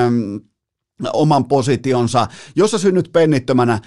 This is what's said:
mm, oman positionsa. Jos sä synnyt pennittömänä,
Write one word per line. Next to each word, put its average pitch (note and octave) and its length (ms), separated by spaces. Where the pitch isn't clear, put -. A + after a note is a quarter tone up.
mm, G#2+ 320
oman D3 320
positionsa. B2 800
Jos G#3 160
sä A3+ 60
synnyt F3+ 360
pennittömänä, B2+ 720